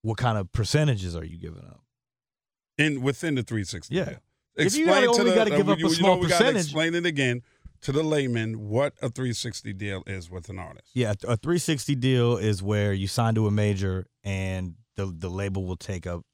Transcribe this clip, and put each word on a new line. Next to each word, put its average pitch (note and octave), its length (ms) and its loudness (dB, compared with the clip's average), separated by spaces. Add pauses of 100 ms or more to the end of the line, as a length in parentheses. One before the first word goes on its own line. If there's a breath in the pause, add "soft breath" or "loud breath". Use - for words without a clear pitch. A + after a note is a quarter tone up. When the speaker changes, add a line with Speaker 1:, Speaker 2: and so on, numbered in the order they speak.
Speaker 1:
what A2 160 -2
kind A2+ 200 0
of F#2+ 140 -6
percentages A2 640 0
are D#2+ 80 -8
you E2 140 -14
giving E2+ 260 -14
up? - 180 -20 (960)
Speaker 2:
In, D3 240 2
within C#3+ 320 -2
the B2 80 0
three G#2+ 220 -4
sixty F2 300 -10
Speaker 1:
Yeah. F#3 100 0
Speaker 2:
deal. - 140 -10 (380)
Speaker 1:
If G3 200 4
you D#4+ 100 2
gotta C#4 200 6
Speaker 2:
Explain A#3+ 80 6
to A#3+ 60 4
Speaker 1:
only A#3 100 4
Speaker 2:
the, A3+ 60 4
Speaker 1:
gotta G#3+ 180 4
Speaker 2:
uh, - 20 4
Speaker 1:
give G3 140 4
up F#3 80 4
Speaker 2:
you, E3 80 0
Speaker 1:
a - 20 4
Speaker 2:
you D#3+ 60 4
Speaker 1:
small F3+ 220 6
Speaker 2:
know F3+ 60 -2
we E3+ 60 2
gotta F3+ 160 6
Speaker 1:
percentage. B3 200 2
Speaker 2:
explain D#3+ 300 0
it F3 120 0
again C3 360 0 (400 soft breath)
to C3+ 100 -4
the D3+ 100 2
layman A#2 640 -2
what C3 340 0
a C#3 60 -4
three B2 240 -4
sixty G#2+ 400 -8
deal F#2+ 340 -8
is F2+ 240 -10
with F2+ 180 -12
an F#2+ 100 -12
artist. D#2+ 360 -16
Speaker 1:
Yeah, A2+ 200 0 (120)
a A#2 100 2
three E3+ 220 0
sixty D3 360 -2
deal A#2+ 420 2
is G2 260 0
where G#2 300 0
you G2 140 -2
sign A2+ 300 0
to A2 100 4
a G2+ 40 2
major G2 560 0 (180)
and F#2+ 500 -4 (220)
the, G2 100 -4
the F2 240 -8
label F#2+ 340 -4
will F2+ 120 -4
take F2+ 280 -10
a, F2 180 -6 (120)